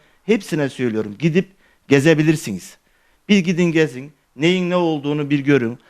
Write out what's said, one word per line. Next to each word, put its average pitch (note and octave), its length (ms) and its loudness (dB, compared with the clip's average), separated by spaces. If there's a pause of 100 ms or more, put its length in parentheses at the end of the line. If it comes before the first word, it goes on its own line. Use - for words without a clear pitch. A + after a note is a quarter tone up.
(260)
hepsine E3+ 440 -2
söylüyorum. G#2+ 500 -4
Gidip E3 320 0 (360)
gezebilirsiniz. D3 920 2 (520)
Bir G3+ 80 4
gidin F3 340 0
gezin, D3 400 -2 (240)
neyin F3 340 0
ne F3+ 60 -2
olduğunu D3 540 -2
bir C#3+ 100 0
görün. B2+ 400 0 (100)